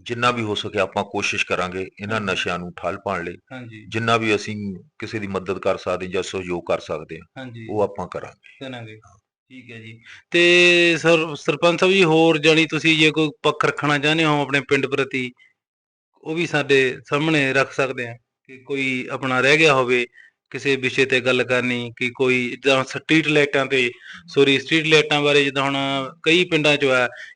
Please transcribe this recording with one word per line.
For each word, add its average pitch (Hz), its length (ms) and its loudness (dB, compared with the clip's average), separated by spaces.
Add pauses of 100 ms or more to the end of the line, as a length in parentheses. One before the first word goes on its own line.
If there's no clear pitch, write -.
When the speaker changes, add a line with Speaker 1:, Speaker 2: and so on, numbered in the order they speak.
Speaker 1:
ਜਿੰਨਾ 120 280 0
ਵੀ 120 120 -2
ਹੋ 104 120 -2
ਸਕੇ 104 240 -4
ਆਪਾਂ 98 260 -2
ਕੋਸ਼ਿਸ਼ 101 420 -4
ਕਰਾਂਗੇ 92 420 -4 (120)
ਇਹਨਾਂ 107 200 -4
Speaker 2:
ਹਾਂਜੀ। 98 120 -4
Speaker 1:
ਨਸ਼ਿਆਂ 92 260 -4
ਨੂੰ 87 180 -10
ਠੱਲ 92 280 -6
ਪਾਉਣ 92 200 -4
ਲਈ। 90 120 -10 (160)
Speaker 2:
ਹਾਂਜੀ। 113 360 -18
Speaker 1:
ਜਿੰਨਾ 113 280 0
ਵੀ 113 180 2
ਅਸੀਂ 104 400 -6 (240)
ਕਿਸੇ 110 200 -10
ਦੀ 101 80 -6
ਮਦਦ 95 320 -6
ਕਰ 95 180 -2
ਸਕਦੇ 90 300 -6
ਜਾਂ 92 160 -4
ਸਹਿਯੋਗ 87 460 -6
ਕਰ 85 120 0
ਸਕਦੇ 80 380 -10
ਹਾਂ, 85 80 -20 (120)
Speaker 2:
ਹਾਂਜੀ। 117 320 -16
Speaker 1:
ਉਹ 104 120 -2
ਆਪਾਂ 90 260 -4
ਕਰਾਂਗੇ। - 580 -14
Speaker 2:
ਕਰਾਂਗੇ। 117 300 -14 (520)
ਠੀਕ 127 220 -20
ਹੈ 117 80 -18
ਜੀ। 113 220 -20 (300)
ਤੇ 175 680 6
ਸਰ, 160 360 2
ਸਰਪੰਚ 165 460 0
ਸਾਹਿਬ 190 140 4
ਜੀ, 196 100 4
ਹੋਰ 160 340 4
ਜਾਣੀ 156 280 4
ਤੁਸੀਂ 156 320 0
ਜੇ 156 120 6
ਕੋਈ 151 200 0 (120)
ਪੱਖ 151 220 0
ਰੱਖਣਾ 147 340 0
ਚਾਹੁੰਦੇ 156 260 2
ਹੋ 147 180 2
ਆਪਣੇ 139 180 0
ਪਿੰਡ 135 260 0
ਪ੍ਰਤੀ, 131 460 -4 (920)
ਉਹ 160 120 -8
ਵੀ 170 120 -2
ਸਾਡੇ 135 520 2 (100)
ਸਾਹਮਣੇ 147 440 0
ਰੱਖ 131 200 0
ਸਕਦੇ 127 360 -4
ਆ 117 60 -14 (300)
ਕਿ 135 140 -20
ਕੋਈ 131 520 -4
ਆਪਣਾ 127 300 -2
ਰਹਿ 139 160 4
ਗਿਆ 156 180 6
ਹੋਵੇ 123 320 2 (440)
ਕਿਸੇ 135 260 -2
ਵਿਸ਼ੇ 127 280 0
ਤੇ 127 160 0
ਗੱਲ 123 240 0
ਕਰਨੀ, 123 520 -2
ਕਿ 127 140 -4
ਕੋਈ 127 400 0
ਜਿੱਦਾਂ 135 340 0
ਸਟਰੀਟ 151 440 0
ਲਾਈਟਾਂ 143 380 2
ਤੇ, 127 240 0 (360)
ਸੌਰੀ, 139 320 4
ਸਟਰੀਟ 156 280 0
ਲਾਈਟਾਂ 151 360 2
ਬਾਰੇ 143 220 4
ਜਿੱਦਾਂ 139 180 -2
ਹੁਣ 139 140 -2 (460)
ਕਈ 170 220 2
ਪਿੰਡਾਂ 151 320 2
'ਚ 143 80 0
ਆ 127 240 2 (280)